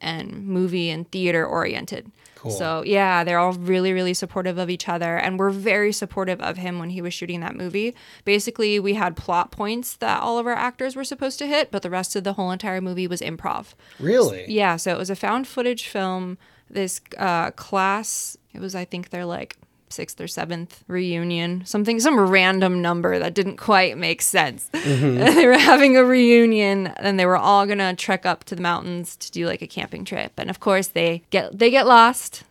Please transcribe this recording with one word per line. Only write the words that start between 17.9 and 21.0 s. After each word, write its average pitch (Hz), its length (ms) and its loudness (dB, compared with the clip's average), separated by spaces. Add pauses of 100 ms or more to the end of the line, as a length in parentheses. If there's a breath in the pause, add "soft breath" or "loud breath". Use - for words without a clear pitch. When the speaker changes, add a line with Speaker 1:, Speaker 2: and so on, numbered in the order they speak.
Speaker 1:
it 208 40 -16
was, 190 140 -10
I 180 120 -8
think, 175 260 -10
their, 175 140 -8
like, - 320 -10 (320)
sixth - 320 -12
or 165 80 -10
seventh 170 580 -10
reunion, 175 800 -4